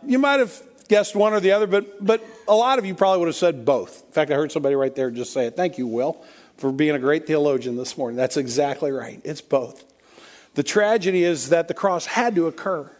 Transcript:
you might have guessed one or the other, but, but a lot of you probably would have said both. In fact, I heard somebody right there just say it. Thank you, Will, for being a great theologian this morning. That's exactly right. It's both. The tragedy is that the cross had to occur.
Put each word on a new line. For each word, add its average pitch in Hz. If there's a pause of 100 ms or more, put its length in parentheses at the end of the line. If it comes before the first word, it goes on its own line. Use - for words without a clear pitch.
you 262
might 277
have 226 (260)
guessed 208
one 214
or 214
the 190
other, 214
but, 202
but 220 (240)
a 208
lot 254
of 208
you 190
probably 190
would 170
have -
said 143
both. 120
In -
fact, 151
I 143
heard 143
somebody 139
right 135
there 131
just 120
say 127
it. 117
Thank 175
you, 127
Will, 123 (360)
for 135
being 151
a 139
great 147
theologian 135
this 127
morning. 123
That's 127
exactly 139
right. 127
It's 147
both. - (760)
The 143
tragedy 196
is 147
that 165
the 175
cross 180
had 240
to 165
occur. 160